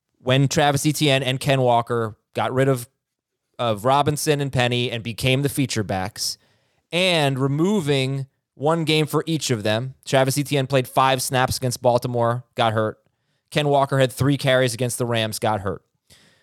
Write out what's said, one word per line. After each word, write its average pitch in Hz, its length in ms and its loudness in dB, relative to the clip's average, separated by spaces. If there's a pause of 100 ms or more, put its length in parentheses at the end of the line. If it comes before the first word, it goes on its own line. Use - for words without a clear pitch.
(200)
when 131 280 2
Travis 143 380 2
Etienne 143 360 2
and 131 180 -2
Ken 135 220 0
Walker 117 560 0 (160)
got 110 180 -2
rid 131 160 2
of, 123 220 -2 (680)
of 113 260 -2
Robinson 143 560 2
and 139 100 -4
Penny 123 380 0
and 113 140 -6
became 131 400 0
the 143 60 0
feature 120 340 -2
backs, 95 540 -6 (540)
and 160 480 2
removing 139 880 0 (280)
one 160 280 0
game 156 220 2
for 151 220 -2
each 160 240 -2
of 110 100 0
them. 110 320 -2 (120)
Travis 135 340 0
Etienne 139 260 -2
played 131 220 0
five 131 340 2
snaps 127 360 0
against 127 260 -6
Baltimore, 120 600 0 (120)
got 117 180 2
hurt. 110 240 -2 (540)
Ken 151 160 0
Walker 139 320 2
had 131 120 2
three 139 260 0
carries 127 360 2
against 120 240 -4
the 127 80 -2
Rams, 113 320 -2
got 107 240 -2
hurt. 95 220 -8 (600)